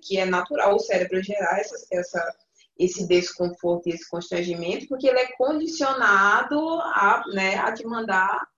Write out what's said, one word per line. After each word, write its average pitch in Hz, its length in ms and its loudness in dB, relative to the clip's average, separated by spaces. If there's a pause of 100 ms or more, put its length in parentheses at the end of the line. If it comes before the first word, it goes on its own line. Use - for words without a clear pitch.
que 190 160 -2
é 190 80 2
natural 185 500 2
o - 40 4
cérebro 185 420 0
gerar 196 380 -2
essa, - 160 -6 (160)
essa, 175 440 -4 (440)
esse 180 280 0
desconforto 175 800 0
e 170 40 -2
esse - 180 -10
constrangimento, 175 800 -6
porque 262 200 0
ele 254 120 4
é 254 80 0 (100)
condicionado 254 1200 2 (220)
a, 208 420 2 (120)
né, 190 240 0
a 220 160 -2
te 226 120 -12
mandar 214 600 -2 (100)